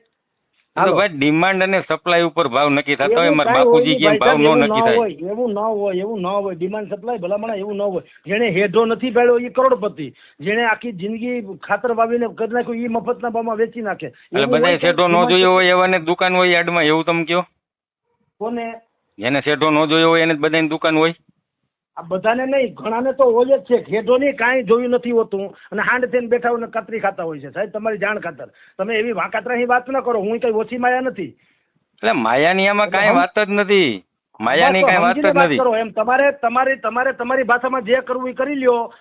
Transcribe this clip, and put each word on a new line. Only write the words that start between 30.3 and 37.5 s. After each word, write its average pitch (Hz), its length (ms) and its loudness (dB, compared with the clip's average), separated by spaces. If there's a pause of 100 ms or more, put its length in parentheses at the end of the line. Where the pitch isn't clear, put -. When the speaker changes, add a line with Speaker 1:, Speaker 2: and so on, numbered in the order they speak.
Speaker 2:
કઈ 220 240 0
ઓછી 226 140 -8
માયા 247 240 0
નથી. 185 300 -8
Speaker 1:
એટલે - 800 -8
માયાની 147 560 2
આમાં 202 200 0
Speaker 2:
એટલે 185 120 0
Speaker 1:
કાંઈ 214 160 4
Speaker 2:
હમ-, 175 60 4
Speaker 1:
વાત 202 260 0
જ - 40 -4
નથી. 185 520 0 (360)
માયાની 170 420 2
Speaker 2:
બસ 185 60 4
Speaker 1:
કાંઈ 180 140 4
વાત 175 140 2
Speaker 2:
સમજીને 294 160 2
Speaker 1:
જ - 40 2
Speaker 2:
વાત 269 100 4
Speaker 1:
નથી. 160 120 0
Speaker 2:
કરો 254 180 2
એમ. 226 140 -2
તમારે, 247 420 0
તમારે, 262 440 0
તમારે, 247 380 -4
તમારી 254 300 -2
ભાષામાં 247 420 -2